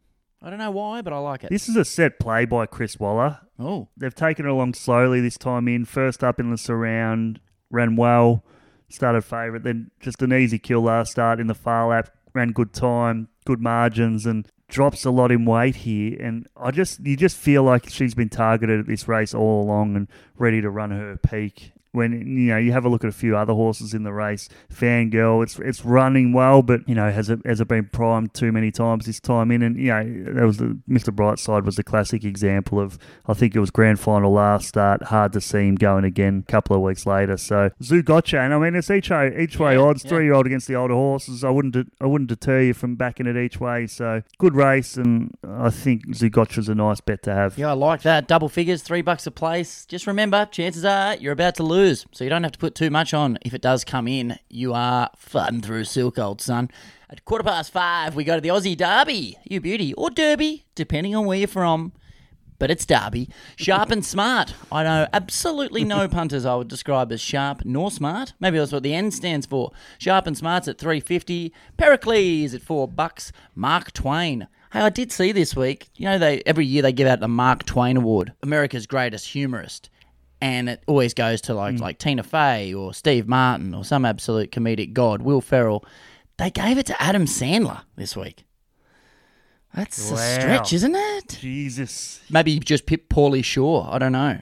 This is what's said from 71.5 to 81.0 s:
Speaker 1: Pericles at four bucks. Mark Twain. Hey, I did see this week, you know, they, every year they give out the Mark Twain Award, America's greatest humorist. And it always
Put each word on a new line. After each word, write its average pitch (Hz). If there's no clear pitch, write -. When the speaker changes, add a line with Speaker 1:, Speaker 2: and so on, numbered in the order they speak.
Speaker 1:
Pericles 196
at 127
four 143
bucks. -
Mark 147
Twain. 143
Hey, 220
I 214
did 240
see 190
this 185
week, 131
you -
know, 196
they, 151
every 156
year 135
they 131
give 131
out 127
the 110
Mark 123
Twain 127
Award, 110
America's 139
greatest 123
humorist. 127
And 123
it 120
always 127